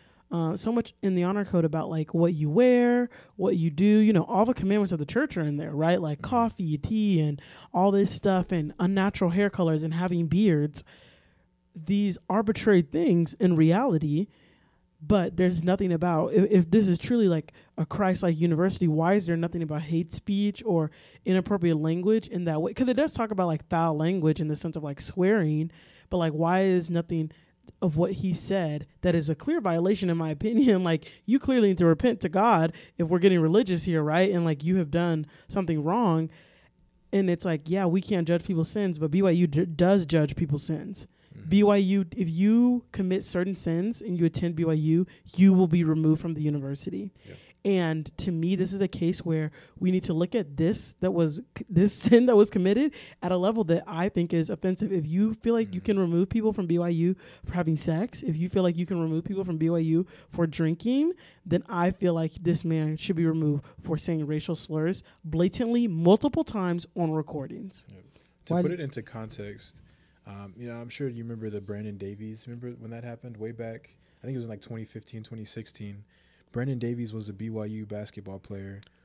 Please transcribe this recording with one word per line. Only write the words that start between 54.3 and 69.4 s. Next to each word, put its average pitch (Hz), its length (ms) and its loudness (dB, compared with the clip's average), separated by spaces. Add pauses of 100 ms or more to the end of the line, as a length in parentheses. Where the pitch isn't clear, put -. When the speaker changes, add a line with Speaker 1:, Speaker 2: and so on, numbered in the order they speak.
Speaker 1:
is 165 180 0
offensive. 185 420 -4
If 165 140 -2
you 202 280 0
feel 233 200 -2
like 220 180 -2
you 180 80 -6
Speaker 2:
Mm-hmm. - 60 -12
Speaker 1:
can 202 140 2
remove 175 280 2
people 220 240 0
from 190 140 -4
B 170 140 2
Y 175 80 -2
U 175 260 0 (300)
for - 100 -10
having 160 220 0
sex, 170 480 -4
if 165 120 -4
you 175 120 -4
feel 185 160 0
like 175 120 0
you 175 80 -2
can 175 160 -4
remove 160 240 -2
people 190 200 -6
from 175 140 -6
B 160 120 0
Y 170 80 0
U 160 280 0 (220)
for 170 200 -2
drinking, 226 640 0 (340)
then 175 220 0
I 180 240 0
feel 180 220 0
like 160 180 -2 (100)
this 175 220 0
man 156 320 -2
should - 200 -4
be 165 100 0
removed 156 380 0 (160)
for 160 160 -6
saying 156 300 -4
racial 156 300 -4
slurs 160 480 -4 (200)
blatantly 226 640 0
multiple 196 560 2
times 175 420 -4 (120)
on 165 160 -2
recordings. 156 800 -8
Speaker 2:
Yep. 92 120 -20 (420)
To 165 80 -2
Speaker 3:
Well 180 100 2
Speaker 2:
put 175 80 0
it 175 80 -8
into 135 220 -8
context, 107 800 -14 (440)